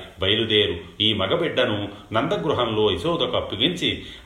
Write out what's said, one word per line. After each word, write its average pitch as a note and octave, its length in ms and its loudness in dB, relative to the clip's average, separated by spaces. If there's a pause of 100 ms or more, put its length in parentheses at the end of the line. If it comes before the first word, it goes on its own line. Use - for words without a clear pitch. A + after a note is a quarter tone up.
(200)
బయలుదేరు. G#2 560 2 (260)
ఈ G#2+ 120 4
మగబిడ్డను G#2+ 760 0 (240)
నందగృహంలో A#2+ 800 2
యశోదకు B2+ 460 0
అప్పగించి A2 680 -2 (220)